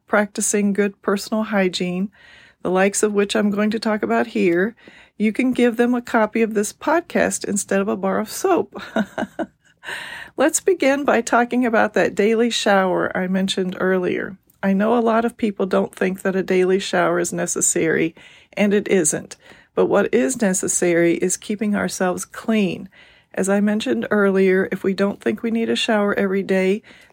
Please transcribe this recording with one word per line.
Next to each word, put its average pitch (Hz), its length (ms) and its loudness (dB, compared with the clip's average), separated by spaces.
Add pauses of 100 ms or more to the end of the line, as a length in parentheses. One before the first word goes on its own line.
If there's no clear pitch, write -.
practicing 208 680 0
good 202 280 -2
personal 208 400 -2
hygiene, 190 720 -2 (500)
the 165 80 -4
likes 190 320 2
of 214 100 2
which 202 240 0
I'm 208 140 2
going 208 220 0
to 220 80 -4
talk 214 240 -2
about 233 240 0
here, 196 480 0 (420)
you 214 160 0
can 254 200 0
give 240 240 2
them 240 180 2
a 240 80 -4
copy 226 400 0
of 220 100 -2
this 208 180 -2
podcast - 760 -2
instead 196 360 -2
of 196 60 -4
a 220 100 -2
bar 190 220 -2
of 214 100 -6
soap. - 500 -2 (720)
<laughs> - 840 -16
Let's 311 220 2
begin 285 440 2
by 233 180 2
talking 240 440 0
about 214 300 2
that 170 180 2
daily 226 380 2
shower 190 640 2
I 185 80 -2
mentioned 185 540 -2
earlier. 185 580 -2 (240)
I 196 120 0
know 220 240 2
a - 20 2
lot 226 240 2
of 233 140 -4
people 202 280 -2
don't 196 300 -2
think 185 260 -4
that 190 140 -2
a 185 80 0
daily 185 360 2
shower 175 400 0
is 175 120 -2
necessary, 165 800 -2 (400)
and 202 200 0
it 208 160 0
isn't. - 480 0 (360)
But 185 120 2
what 196 280 2
is 254 280 0
necessary 175 760 2
is 185 220 -2
keeping 208 380 -4
ourselves 185 500 -4
clean. 196 640 -2 (440)
As 185 140 -2
I 202 140 2
mentioned 220 500 0
earlier, 190 600 4
if 190 120 -4
we 196 100 2
don't 196 280 -2
think 233 200 -2
we 233 100 -4
need 226 180 0
a 233 80 0
shower 208 380 0
every 196 280 0
day, 190 380 0 (320)